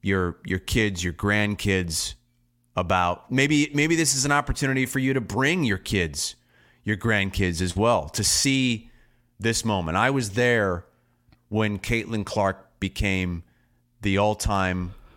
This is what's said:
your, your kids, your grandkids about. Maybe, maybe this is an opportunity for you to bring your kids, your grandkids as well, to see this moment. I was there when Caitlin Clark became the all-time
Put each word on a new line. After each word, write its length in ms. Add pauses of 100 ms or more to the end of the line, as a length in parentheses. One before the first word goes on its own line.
your, 420
your 140
kids, 440
your 100
grandkids 1000 (600)
about. 560
Maybe, 420
maybe 220
this 200
is 100
an 80
opportunity 520
for 140
you 140
to 80
bring 420
your 140
kids, 580 (480)
your 140
grandkids 640
as 140
well, 340
to 140
see 680 (480)
this 240
moment. 340
I 120
was 220
there 540 (640)
when 320
Caitlin 460
Clark 560
became 640 (580)
the 160
all-time 760 (240)